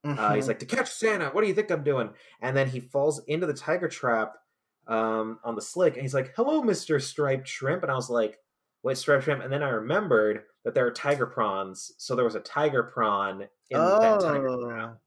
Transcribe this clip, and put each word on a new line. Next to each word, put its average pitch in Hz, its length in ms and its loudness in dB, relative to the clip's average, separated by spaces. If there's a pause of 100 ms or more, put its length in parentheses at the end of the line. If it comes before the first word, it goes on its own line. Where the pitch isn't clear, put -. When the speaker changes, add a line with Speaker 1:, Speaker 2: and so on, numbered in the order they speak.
Speaker 1:
Uh, 110 300 2
he's 104 100 2
Speaker 2:
Mm-hmm. - 60 -4
Speaker 1:
like, 110 100 -2
"To 131 60 -10
catch 247 240 -2
Santa, 202 400 0
what 190 120 0
do 214 60 2
you 185 60 0
think 208 160 0
I'm 156 120 0
doing?" 131 280 2 (300)
And 131 160 0
then 135 120 4
he 131 100 -6
falls 143 480 0
into 160 200 -2
the 151 80 -2
tiger 165 340 -2
trap, 117 460 -2 (520)
um, 113 560 -2
on 117 140 -6
the 104 60 -6
slick, 175 320 2
and 131 80 -8
he's 131 120 -6
like, 131 220 -2
"Hello, 285 260 2
Mister 170 380 2
Striped 135 480 -2
Shrimp." 135 340 -4
And 135 80 -2
I 131 60 0
was 120 120 -4
like, 113 300 0 (460)
"Wait, 131 140 0
Striped 139 260 2
Shrimp?" 139 180 0
And 131 100 -6
then 143 120 -2
I 139 60 -2
remembered 113 720 2 (200)
that 113 100 -4
there 127 120 4
are 120 60 0
tiger 139 340 0
prawns, 95 720 -4
so - 160 -4
there 123 100 2
was 110 120 0
a - 40 -4
tiger 139 440 0
prawn 98 640 -2 (220)
in 135 100 2
that 208 400 6
tiger 143 280 0
Speaker 2:
Oh. 123 220 -4
Speaker 1:
trap. 113 360 -8